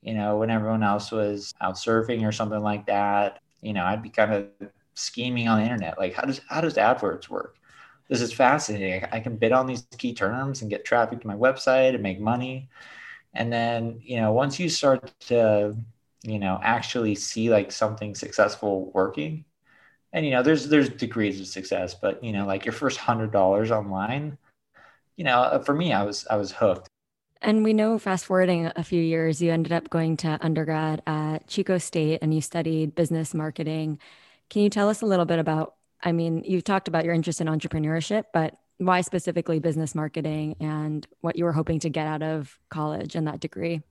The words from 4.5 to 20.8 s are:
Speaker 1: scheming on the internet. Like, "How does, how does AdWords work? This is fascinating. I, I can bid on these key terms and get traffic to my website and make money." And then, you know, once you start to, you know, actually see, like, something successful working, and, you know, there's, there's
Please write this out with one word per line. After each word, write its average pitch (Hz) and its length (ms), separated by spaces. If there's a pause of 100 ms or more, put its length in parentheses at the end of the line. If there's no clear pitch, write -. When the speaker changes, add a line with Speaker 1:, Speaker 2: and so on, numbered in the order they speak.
Speaker 1:
scheming 120 540
on 110 100
the 107 60
internet. 110 340
Like, 90 160
"How - 100
does, 135 240
how 151 140
does 165 140
AdWords 107 540
work? - 260 (520)
This 123 140
is 113 100
fascinating. 104 800
I, 113 60
I - 20
can 113 160
bid 113 160
on 131 140
these 123 160 (160)
key 120 160
terms 131 480
and 107 80
get 101 140
traffic 120 380
to 107 60
my 101 80
website 131 580
and 113 80
make 98 180
money." 127 480 (680)
And 117 180
then, 117 500
you 120 140
know, 110 160
once 139 260
you 180 100
start 135 520
to, 107 560 (460)
you 110 160
know, 95 240
actually 113 520
see, 113 360
like, 101 200
something 107 440
successful 101 800
working, 156 520 (680)
and, 156 140
you 139 60
know, 127 100
there's, 143 260
there's 147 220